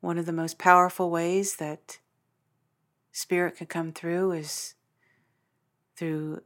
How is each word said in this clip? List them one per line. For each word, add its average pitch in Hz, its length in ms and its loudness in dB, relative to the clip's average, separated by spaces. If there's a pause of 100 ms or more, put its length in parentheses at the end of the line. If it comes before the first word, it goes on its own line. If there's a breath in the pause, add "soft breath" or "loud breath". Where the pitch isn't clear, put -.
One 175 160 -4
of 170 80 -4
the 165 80 -6
most 165 260 -6
powerful 180 500 6
ways 175 460 0
that - 440 -10 (1120)
spirit 175 460 -2
could 165 120 -12
come 165 240 -6
through 180 400 -2
is 151 420 -8 (1200)
through 156 500 -6